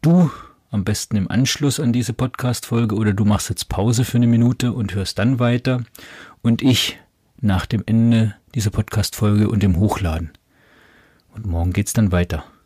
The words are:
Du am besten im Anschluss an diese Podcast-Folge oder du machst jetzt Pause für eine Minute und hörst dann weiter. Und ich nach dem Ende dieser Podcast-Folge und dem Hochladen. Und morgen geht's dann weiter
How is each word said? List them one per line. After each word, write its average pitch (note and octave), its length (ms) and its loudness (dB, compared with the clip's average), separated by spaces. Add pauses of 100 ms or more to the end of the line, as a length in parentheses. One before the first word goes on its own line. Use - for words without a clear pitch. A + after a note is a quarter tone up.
Du E3+ 300 4 (400)
am G#2 140 -4
besten G#2 320 -4
im G2 120 0
Anschluss C3+ 520 0
an A#2+ 120 0
diese A#2+ 200 -2
Podcast-Folge A#2 800 -2
oder G#2 180 0
du G#2 120 0
machst G#2 240 2
jetzt - 200 -6
Pause A2+ 360 0
für B2 140 -2
eine A#2+ 100 4
Minute A#2+ 440 2
und G2 220 -6
hörst G2 240 -4
dann A#2 220 0
weiter. A#2+ 420 0 (600)
Und A#2 200 0
ich - 380 0 (400)
nach F#2+ 260 0
dem G2+ 180 -2
Ende A2+ 520 2 (180)
dieser G#2 160 -2
Podcast-Folge G#2 760 0
und G#2 160 0
dem F#2 120 4
Hochladen. E2+ 540 -2 (1040)
Und G#2+ 120 -10
morgen F2 260 -2
geht's G#2 220 -2
dann G#2+ 180 2
weiter F2 320 -2 (200)